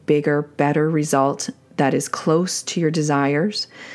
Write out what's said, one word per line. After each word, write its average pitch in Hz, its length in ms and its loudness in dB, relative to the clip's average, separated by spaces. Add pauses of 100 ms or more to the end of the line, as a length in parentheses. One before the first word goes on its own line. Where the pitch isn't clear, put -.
bigger, 147 380 2
better 147 440 0
result 143 640 0 (280)
that 262 180 2
is - 120 -2
close - 540 0
to - 180 -6
your 160 120 2
desires, 147 760 0 (280)